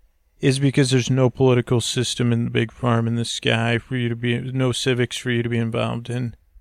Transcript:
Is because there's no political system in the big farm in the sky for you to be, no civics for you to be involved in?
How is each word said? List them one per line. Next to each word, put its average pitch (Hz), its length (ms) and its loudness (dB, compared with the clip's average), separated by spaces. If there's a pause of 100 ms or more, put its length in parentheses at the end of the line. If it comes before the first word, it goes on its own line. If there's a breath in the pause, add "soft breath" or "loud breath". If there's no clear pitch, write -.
(400)
Is 135 200 2
because 139 320 2
there's 127 180 2
no 131 220 4
political 123 500 2
system 120 500 -2
in 117 120 0
the 120 80 -6
big 120 200 -2
farm 117 360 0
in 117 80 -2
the 117 100 -2
sky 117 540 0
for - 160 -8
you 120 140 -2
to 117 60 -2
be, 120 240 0
no 131 320 -2
civics 123 460 0
for 127 140 -4
you 120 100 2
to 117 80 -4
be 117 80 0
involved 117 540 -2
in? 120 240 -6 (260)